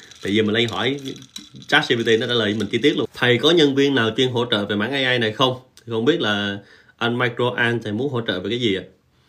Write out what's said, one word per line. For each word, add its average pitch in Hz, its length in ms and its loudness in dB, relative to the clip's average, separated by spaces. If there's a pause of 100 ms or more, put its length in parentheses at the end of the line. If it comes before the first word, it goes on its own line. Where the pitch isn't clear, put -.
(240)
Thì 95 120 -2
giờ 110 80 4
mình 107 120 0
lên 117 140 0
hỏi 117 300 -2 (680)
chat 151 220 0
G 135 40 2
P 117 120 0
T, 113 40 2 (100)
nó 120 80 -2
trả 120 60 -2
lời 110 260 0
mình 101 120 -2
chi 113 60 -2
tiết 147 200 2
luôn. 123 160 -4
Thầy 123 240 2
có 147 140 2
nhân 147 240 4
viên 139 200 4
nào 113 220 2
chuyên 127 140 2
hỗ 120 140 0
trợ 104 200 -2
về 104 100 -2
mảng 107 160 -2
A 131 200 0
I 123 60 0
này 113 140 0
không? 123 280 0 (280)
Không 113 180 -4
biết 165 160 2
là 104 380 -2 (380)
anh 120 200 -2
Micro 123 380 0
An 117 280 0
thầy 104 100 -4
muốn 131 180 -2
hỗ 120 100 -4
trợ 98 180 -4
về 95 100 -6
cái 120 100 -2
gì 107 160 0
ạ? 87 80 -6 (460)